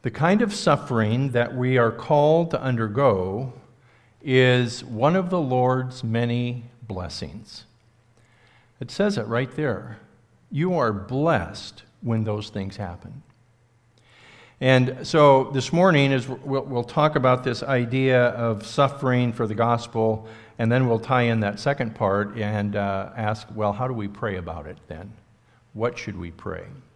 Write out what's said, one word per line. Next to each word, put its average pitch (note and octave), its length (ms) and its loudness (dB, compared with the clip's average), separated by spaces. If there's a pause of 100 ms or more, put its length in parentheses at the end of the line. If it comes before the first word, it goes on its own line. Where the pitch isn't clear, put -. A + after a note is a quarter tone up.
The B2 100 -4
kind F3+ 320 2
of G#3 100 -2
suffering B2+ 760 0
that A#2+ 240 0
we B2+ 240 2
are A#2 140 4
called D#3 580 2
to C#3 100 -2
undergo A2+ 920 0 (680)
is B2+ 640 2
one B2 320 0
of F#3 160 0
the F3+ 100 0
Lord's B2+ 640 0
many A#2+ 640 -2 (180)
blessings. - 840 -12 (1120)
It - 100 -12
says G3+ 260 -2
it A2 120 -4
right B2 260 -2
there. A2 440 -4 (520)
You F3+ 240 -2
are B2 180 2
blessed A#2 920 -2 (160)
when A2+ 240 -2
those G#2+ 260 -6
things G2 280 -8
happen. F#2 440 -12 (1400)
And B2+ 460 4
so C#3+ 460 8
this C3 200 -2
morning, E3+ 380 4
is C3 180 0
we'll, C3+ 340 -4
we'll B2 200 -4
talk D3+ 320 0
about B2+ 300 4
this A#2+ 180 -2
idea B2+ 680 2
of A2+ 360 -4
suffering B2+ 640 0
for A#2 140 -2
the G#2+ 80 -4
gospel, A2+ 720 0 (320)
and A2+ 140 2
then B2+ 160 4
we'll A#2 100 2
tie B2 240 2
in A#2 180 2
that G2+ 200 -2
second C3 340 -2
part G#2 420 0
and, G#2 380 -2
uh, G2 420 -4
ask, A2 380 -4
"Well, G#2+ 180 -2
how B2+ 140 -4
do C3 80 -4
we G#2 140 -6
pray G2+ 260 -6
about E2+ 320 -10
it D2+ 120 -16 (100)
then? F2+ 240 -14 (640)
What A#2 220 -4
should F#2+ 220 -10
we F2 140 -10
pray?" F2 320 -12 (320)